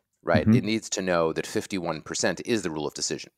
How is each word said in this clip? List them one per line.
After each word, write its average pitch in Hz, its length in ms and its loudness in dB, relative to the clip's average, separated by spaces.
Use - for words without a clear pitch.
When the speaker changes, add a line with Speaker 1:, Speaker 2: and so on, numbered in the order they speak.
Speaker 1:
right? 78 240 4
Speaker 2:
Mm-hmm. 110 120 8
Speaker 1:
It 90 60 2
needs 107 280 -2
to 104 100 -2
know 85 320 2
that 80 140 -4
fifty-one 87 540 -4
percent 82 440 -2
is 110 180 0
the 90 60 -4
rule 78 160 -4
of 71 80 -4
decision. - 440 -6